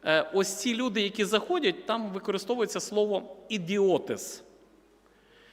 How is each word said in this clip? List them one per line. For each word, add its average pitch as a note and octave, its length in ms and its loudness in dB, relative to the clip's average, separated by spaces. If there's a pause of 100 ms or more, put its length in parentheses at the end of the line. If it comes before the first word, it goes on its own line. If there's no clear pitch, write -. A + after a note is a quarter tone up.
е, D#3 300 4
ось G3 200 2
ці A#3+ 200 -2
люди, A3+ 260 0
які G3+ 240 0
заходять, G#3+ 600 0
там A3 220 -2
використовується G3 720 -2
слово G#3 560 -2 (120)
"ідіотис". F#3 960 0 (1080)